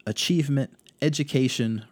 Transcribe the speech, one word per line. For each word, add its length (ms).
achievement, 640
education, 920